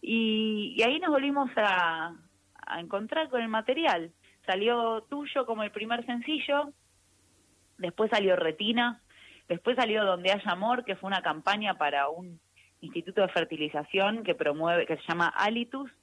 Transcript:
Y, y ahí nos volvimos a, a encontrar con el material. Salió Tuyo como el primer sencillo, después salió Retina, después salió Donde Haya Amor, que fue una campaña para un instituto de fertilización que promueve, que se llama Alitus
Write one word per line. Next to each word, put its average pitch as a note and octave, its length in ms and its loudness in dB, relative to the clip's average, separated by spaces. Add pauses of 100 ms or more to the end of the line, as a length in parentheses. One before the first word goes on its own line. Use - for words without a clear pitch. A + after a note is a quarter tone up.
Y, A3 760 0
y A3 40 2
ahí C4 180 2
nos F4+ 100 0
volvimos C#4 460 2
a, E3+ 580 0 (520)
a - 140 -6
encontrar A3 480 -2
con B3 140 0
el A3+ 60 -4
material. A3 640 0 (360)
Salió A3+ 640 2
Tuyo C#4+ 340 -2
como A3 200 -2
el G#3 60 -6
primer A#3 360 -4
sencillo, C#4+ 680 -2 (1040)
después G#3+ 320 0
salió G3 260 4
Retina, A3+ 640 0 (460)
después A3+ 280 0
salió A3 280 2
Donde F#3 280 2
Haya G3+ 200 0
Amor, A#3 320 0
que F#3 120 -4
fue F#3 120 -8
una F#3+ 140 -2
campaña F#3+ 540 0
para C#3+ 320 2
un E3+ 320 -10 (400)
instituto E3+ 420 -4
de F#3 60 4
fertilización E3 920 -2
que F#3+ 120 0
promueve, E3 520 2
que D#3+ 100 -2
se - 120 -12
llama E3+ 200 2
Alitus A#3+ 600 -2 (120)